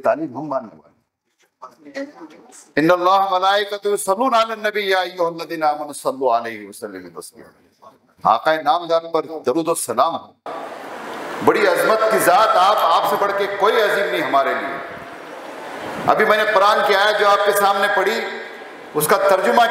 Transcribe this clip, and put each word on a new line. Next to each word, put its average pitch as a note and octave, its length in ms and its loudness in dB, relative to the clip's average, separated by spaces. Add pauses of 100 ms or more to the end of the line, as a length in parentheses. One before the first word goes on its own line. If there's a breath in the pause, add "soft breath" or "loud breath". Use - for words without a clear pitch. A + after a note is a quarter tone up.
तालीम C#3+ 340 -2
हम D3+ 120 -8
मानने A#2 260 -8
वाले - 1200 -20
हैं। C#4 60 -8 (720)
इन्नल्लाह F3 420 4 (140)
मलाइकतु G3+ 560 0
युसल्लूना A3 520 0
अलन A3 260 -4
नबी G3+ 240 -2
या F#3+ 100 2
अय्युहल्लज़ीना E3+ 680 -4
आमनु D3 260 -4
सल्लु C3+ 320 -4
अलैहि A#2 400 -2
व G2 60 -18
सल्लिमू F#2 380 -14
तस्लीमा। - 380 -18 (720)
आका A#2 280 2 (100)
नामदार E3 520 0
पर D#3 100 0 (220)
दरूद D#3 240 0
और E3 80 0
सलाम C3+ 380 0
हो। - 140 -6 (1160)
बड़ी G#3+ 220 4
अजमत F#3+ 320 2 (120)
की - 80 2
ज़ात G3 380 6
आप, F#3+ 200 4
आपसे G3+ 400 2
बढ़ G3+ 200 -2
के G3+ 80 0 (120)
कोई G#3+ 160 2
अजीम G#3 320 0
नहीं F3 180 -2
हमारे C3+ 320 0
लिए। - 240 -6 (1300)
अभी G#3 160 2
मैंने G#3+ 260 2
कुरान G#3 360 4
की G#3 60 2
आयत G#3 240 2
जो G#3 100 2
आपके G3+ 260 4
सामने G3+ 420 2
पढ़ी, G3 220 0 (800)
उसका D3+ 240 2
तर्जुमा G3+ 520 4